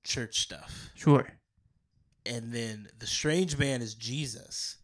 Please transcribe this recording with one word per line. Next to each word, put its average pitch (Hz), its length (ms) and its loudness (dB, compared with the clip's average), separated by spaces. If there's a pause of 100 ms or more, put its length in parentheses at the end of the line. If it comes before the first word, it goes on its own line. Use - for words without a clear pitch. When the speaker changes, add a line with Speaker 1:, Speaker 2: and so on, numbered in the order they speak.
Speaker 1:
church - 360 -2
stuff. - 560 -6
Speaker 2:
Sure. - 380 6 (920)
Speaker 1:
And 117 260 -4
then 110 360 -6 (100)
the 110 80 -10
strange 156 540 2
man 135 240 2
is 107 100 -6
Jesus. 117 920 -6